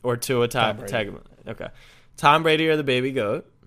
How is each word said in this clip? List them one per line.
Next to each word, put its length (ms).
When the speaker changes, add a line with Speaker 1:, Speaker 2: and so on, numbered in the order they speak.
Speaker 1:
or 140
Tua 300
Ta-, 200
Speaker 2:
Tom 100
Brady. 140
Speaker 1:
Tag-, 300
okay. 200
Tom 260
Brady 260
or 80
the 60
baby 280
goat? 380